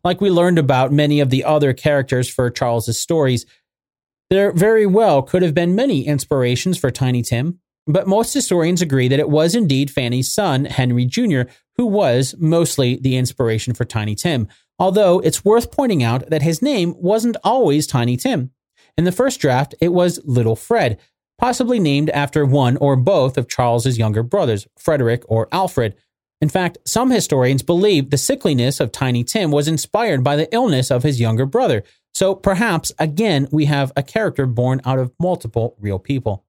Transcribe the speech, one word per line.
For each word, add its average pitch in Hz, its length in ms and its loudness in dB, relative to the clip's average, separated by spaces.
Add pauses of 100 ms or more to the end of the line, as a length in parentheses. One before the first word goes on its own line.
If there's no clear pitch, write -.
Like 175 160 -2
we 202 100 2
learned 175 280 4
about 135 340 2
many 147 260 2
of 139 120 2
the 131 140 0
other 143 280 2
characters 131 560 0
for 123 220 -2
Charles's 117 500 -2
stories, 135 460 0 (840)
there 196 220 2
very 214 320 4
well 185 380 4
could 180 200 0
have 160 120 0
been 175 200 2
many 214 320 0
inspirations 139 680 -2
for 131 140 -2
Tiny 123 320 -2
Tim, 135 380 -4 (260)
but 185 200 0
most 214 280 0
historians 175 480 0
agree 135 260 0
that 135 100 2
it 151 120 0
was 160 240 2
indeed 143 360 0
Fanny's 127 420 -2
son, 147 340 0
Henry 123 400 0
Junior, 143 420 0 (280)
who 240 100 0
was 143 520 0
mostly 156 580 0
the 131 200 -2
inspiration 123 560 -2
for 113 140 -4
Tiny 107 280 -4
Tim, 131 320 -2 (320)
although 185 420 2
it's - 240 -2
worth 226 260 2
pointing 214 320 0
out 120 260 -2
that 151 140 0
his 160 180 -2
name 196 380 0
wasn't 220 440 0
always 185 440 2
Tiny 123 320 0
Tim. 156 320 -4 (480)
In 165 60 0
the 180 80 0
first 254 280 -2
draft, 135 400 0
it 175 140 2
was 180 300 0
Little 120 320 0
Fred, 160 440 -2 (380)
possibly 247 400 0
named 147 320 0
after 143 340 0
one 131 320 2
or 139 200 2
both 131 420 2
of 123 100 -4
Charles's 120 480 0
younger 110 260 0
brothers, 123 440 -2 (100)
Frederick 123 500 0
or 110 260 -2
Alfred. 160 440 -2 (440)
In 151 80 0
fact, 175 360 -2
some 254 260 0
historians 135 520 0
believe 175 480 2
the 143 60 0
sickliness 139 640 -2
of 120 120 -2
Tiny 123 320 -2
Tim 185 260 -2
was 147 180 0
inspired 165 540 -2
by 143 140 0
the 156 160 -2
illness 202 380 0
of 123 120 0
his 139 180 0
younger 113 260 0
brother. 160 360 0 (320)
So 190 200 0
perhaps, 190 640 -2
again, 156 540 0
we 151 140 0
have 143 280 -2
a 143 80 -2
character 156 440 -4
born 127 380 -2
out 131 140 0
of 127 220 -4
multiple 120 580 -4
real 101 220 -6
people. 117 480 -6